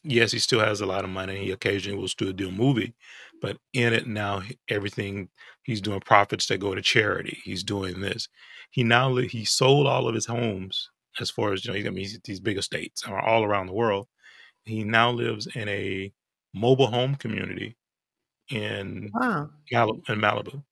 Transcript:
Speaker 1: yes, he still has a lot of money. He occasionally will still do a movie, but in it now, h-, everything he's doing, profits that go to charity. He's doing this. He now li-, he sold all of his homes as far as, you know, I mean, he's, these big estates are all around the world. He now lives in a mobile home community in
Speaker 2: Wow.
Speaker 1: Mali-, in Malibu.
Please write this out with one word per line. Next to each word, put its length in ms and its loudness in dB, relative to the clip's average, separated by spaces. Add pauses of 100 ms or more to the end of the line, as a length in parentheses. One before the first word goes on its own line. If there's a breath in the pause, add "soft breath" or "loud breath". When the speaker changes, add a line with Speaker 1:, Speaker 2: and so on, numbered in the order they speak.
Speaker 1:
yes, 300 4
he 60 -2
still 220 4
has 200 2
a 60 -2
lot 180 0
of 60 -6
money. 340 -4
He 60 -2
occasionally 480 -2
will 100 -4
still 240 -2
do 160 -4
a 40 -6
movie, 420 2 (460 loud breath)
but 160 -6 (160)
in 200 4
it 140 0
now, 360 -2
h-, 140 -12 (120)
everything 600 -4 (340 loud breath)
he's 180 -4
doing, 200 -2
profits 460 4
that 120 -2
go 160 -2
to 80 -4
charity. 640 0
He's 180 -6
doing 380 -4
this. 280 -6 (420 loud breath)
He 120 0
now 280 4
li-, 180 0
he 160 -6
sold 420 4
all 200 2
of 80 -2
his 120 -4
homes 600 -4 (300)
as 120 -4
far 220 -2
as, 120 -6
you 80 -6
know, 60 -4
I 120 -6
mean, 80 -6
he's, 260 -8
these 160 -10
big 180 -2
estates 460 -8
are 160 -4
all 240 4
around 220 0
the 60 -8
world. 340 0 (580 loud breath)
He 200 -4
now 260 6
lives 360 -2
in 220 -6
a 440 -4 (400)
mobile 340 6
home 280 0
community 600 -6 (720)
in 640 -6
Speaker 2:
Wow. 380 -2 (200)
Speaker 1:
Mali-, 380 2
in 120 0
Malibu. 500 0